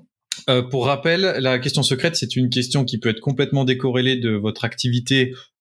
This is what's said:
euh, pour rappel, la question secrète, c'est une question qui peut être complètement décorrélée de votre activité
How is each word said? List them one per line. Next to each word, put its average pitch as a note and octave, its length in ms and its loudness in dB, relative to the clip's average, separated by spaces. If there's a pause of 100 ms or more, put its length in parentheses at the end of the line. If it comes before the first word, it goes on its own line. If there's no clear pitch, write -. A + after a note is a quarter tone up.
(500)
euh, B2+ 140 4
pour B2 220 -2
rappel, E3 540 0
la C3 200 2
question C#3 240 0
secrète, E3 320 0
c'est - 200 -4
une B2+ 140 2
question B2+ 360 0
qui A#2+ 140 -4
peut A#2 100 0
être A2 100 -2
complètement C#3 460 0
décorrélée B2+ 500 2
de A#2+ 160 -2
votre G#2+ 340 -2
activité B2 640 0 (300)